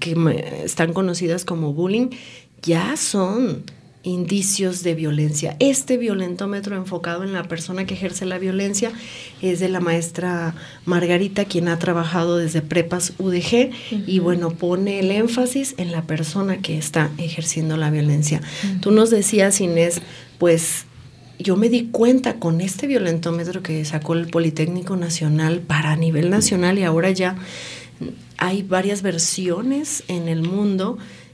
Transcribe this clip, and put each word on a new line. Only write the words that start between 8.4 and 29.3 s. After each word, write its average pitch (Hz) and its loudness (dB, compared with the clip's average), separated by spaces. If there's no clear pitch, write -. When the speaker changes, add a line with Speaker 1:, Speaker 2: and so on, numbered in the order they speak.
Speaker 1:
es 180 0
de 185 0
la 185 0
maestra 170 0
Margarita, 180 2
quien 170 0
ha 170 0
trabajado 170 0
desde 160 0
prepas 175 0
U 190 0
D 175 2
G, 247 4
y 185 2
Speaker 2:
Ujú. 170 2
Speaker 1:
bueno, 170 2
pone 185 0
el 190 2
énfasis 247 2
en 175 -4
la 165 -2
persona 175 -2
que 165 -4
está 151 0
ejerciendo 160 -2
la 156 0
violencia. 147 2
Speaker 2:
Ujú. 196 -2
Speaker 1:
Tú 202 2
nos 220 8
decías, 202 4
Inés, 170 2
pues, 165 2
yo 190 2
me 220 4
di 233 4
cuenta 247 4
con 165 0
este 190 -2
violentómetro 175 -2
que 156 -4
sacó 151 -4
el 165 0
Politécnico 170 0
Nacional 165 0
para 151 0
a - 4
nivel 165 2
nacional, 190 2
y 196 2
ahora 165 2
ya 185 0
hay 190 0
varias 190 0
versiones 196 -2